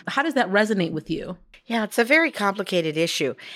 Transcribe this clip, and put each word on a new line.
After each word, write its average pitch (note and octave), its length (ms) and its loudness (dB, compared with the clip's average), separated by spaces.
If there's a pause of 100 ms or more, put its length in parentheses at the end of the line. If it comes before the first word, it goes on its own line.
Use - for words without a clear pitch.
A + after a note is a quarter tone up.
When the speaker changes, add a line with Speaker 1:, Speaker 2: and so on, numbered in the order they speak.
Speaker 1:
how C#4 160 0
does D#4+ 120 -2
that A3 140 2
resonate G3 420 2
with D#3 180 -6
you? - 280 -6 (280)
Speaker 2:
Yeah, A#3 180 -2
it's G#3 140 -8
a A#3 60 4
very D4+ 280 4
complicated F#3 680 -2
issue. D#3+ 360 0 (220)